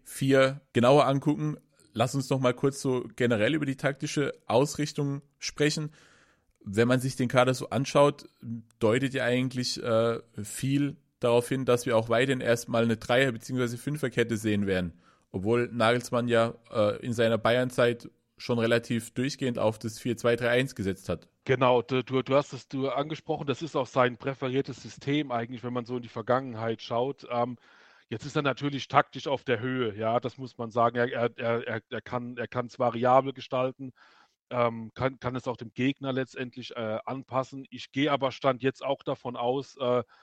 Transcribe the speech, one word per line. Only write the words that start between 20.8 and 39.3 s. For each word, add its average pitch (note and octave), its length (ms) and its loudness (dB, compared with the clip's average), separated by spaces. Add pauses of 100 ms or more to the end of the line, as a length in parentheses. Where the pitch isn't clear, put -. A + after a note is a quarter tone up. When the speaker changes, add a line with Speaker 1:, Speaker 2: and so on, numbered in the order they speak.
Speaker 1:
hat. E2+ 180 -6 (180)
Speaker 2:
Genau, B2+ 360 4
du, B2+ 220 -2
du, B2+ 180 -2
du C3 140 0
hast C#3+ 180 2
es, B2+ 140 -14
du C3+ 220 -4
angesprochen, D3 580 -6
das C3+ 160 -4
ist D#3+ 120 -10
auch C3 120 -2
sein B2 300 2
präferiertes C3+ 640 -4
System C#3 480 -4
eigentlich, A#2 320 -6
wenn B2 100 -6
man B2 120 -4
so B2 100 -6
in A#2+ 80 -6
die A2+ 60 -16
Vergangenheit A#2 760 -2
schaut. B2+ 480 -4
Ähm, A#2+ 260 -2 (520)
jetzt A2+ 160 -8
ist C#3+ 100 -12
er D3+ 80 0
natürlich C#3 460 -2
taktisch C#3 380 2
auf C3+ 180 -4
der A#2 140 0
Höhe, B2+ 360 -4
ja, A2 240 -2
das B2 180 -6
muss C3 200 -14
man A#2 120 -8
sagen. A#2 280 2
Er, A#2+ 140 0
er, A#2 260 -2
er, A#2 300 -2
er, A2+ 220 -6
er A2+ 120 -8
kann, B2 360 -8
er A2+ 100 -6
kann's B2 300 -6
variabel B2 560 2
gestalten, C3 580 -6 (600)
ähm, A#2 420 -2
kann, C3 260 -4
kann B2 160 -4
es B2+ 120 -6
auch A#2 100 -4
dem A#2 160 -14
Gegner C3+ 400 -2
letztendlich, B2+ 640 -8
äh, A2 300 -4
anpassen. C3 640 -6
Ich - 200 -16
gehe D3 200 0
aber C3+ 200 0
Stand B2+ 300 0
jetzt C3 240 -2
auch C3+ 160 -2
davon B2+ 340 -6